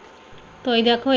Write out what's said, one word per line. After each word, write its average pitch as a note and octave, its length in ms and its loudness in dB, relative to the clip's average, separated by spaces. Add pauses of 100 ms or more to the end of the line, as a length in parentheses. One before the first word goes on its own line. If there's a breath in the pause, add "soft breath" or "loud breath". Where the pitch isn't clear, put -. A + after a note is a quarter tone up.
(600)
তো C4 140 -8
এই A3+ 80 2
দেখো A#3 340 0